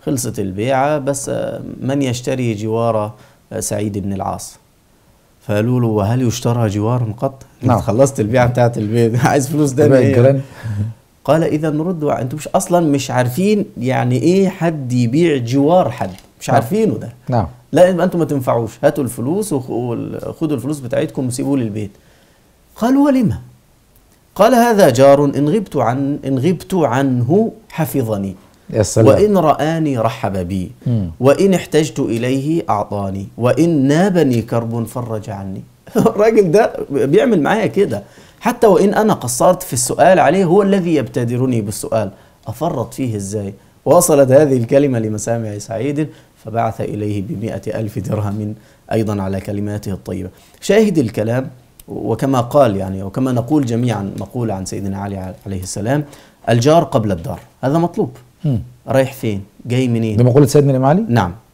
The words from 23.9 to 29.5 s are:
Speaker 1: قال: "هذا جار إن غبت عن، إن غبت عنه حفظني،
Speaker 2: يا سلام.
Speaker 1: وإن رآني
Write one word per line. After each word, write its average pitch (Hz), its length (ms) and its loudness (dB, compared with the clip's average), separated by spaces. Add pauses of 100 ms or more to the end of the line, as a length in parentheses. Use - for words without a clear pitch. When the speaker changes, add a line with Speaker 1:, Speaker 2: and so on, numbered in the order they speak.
Speaker 1:
قال: 233 200 6
"هذا 226 340 6
جار 139 360 6
إن 143 240 0
غبت 196 280 -2
عن، 135 480 -2
إن 135 140 -2
غبت 175 340 -2
عنه 139 800 2 (180)
حفظني، 110 680 -4 (340)
Speaker 2:
يا 110 140 0
سلام. 113 240 4
Speaker 1:
وإن 196 300 4
رآني 151 600 2